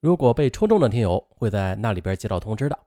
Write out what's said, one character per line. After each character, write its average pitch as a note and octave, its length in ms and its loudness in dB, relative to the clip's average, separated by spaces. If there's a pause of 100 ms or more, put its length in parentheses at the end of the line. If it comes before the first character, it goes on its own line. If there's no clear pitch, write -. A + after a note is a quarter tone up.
如 E3 160 4
果 B2 180 4
被 C#3 160 2
抽 - 160 -2
中 G#3+ 120 4
的 C#3+ 100 4
听 A2+ 120 0
友 F#2 300 0
会 - 180 -4
在 F#2+ 280 -2
那 A2 180 -2
里 F2+ 60 -6
边 F#2+ 140 -4
接 G#2+ 140 -8
到 F#2 100 -2
通 G#2+ 160 -6
知 C3+ 140 -4
的。 - 180 -6